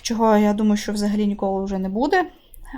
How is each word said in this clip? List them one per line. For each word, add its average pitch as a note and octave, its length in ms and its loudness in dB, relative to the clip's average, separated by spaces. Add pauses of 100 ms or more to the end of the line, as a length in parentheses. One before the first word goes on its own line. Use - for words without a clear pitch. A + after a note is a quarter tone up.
чого, A3 340 2
я G#3 160 4
думаю, G#3 240 2
що G#3 160 -6
взагалі G#3 340 0
ніколи G3 380 -2
вже G3 140 -4
не F#3+ 100 -4
буде. D#4 360 0 (540)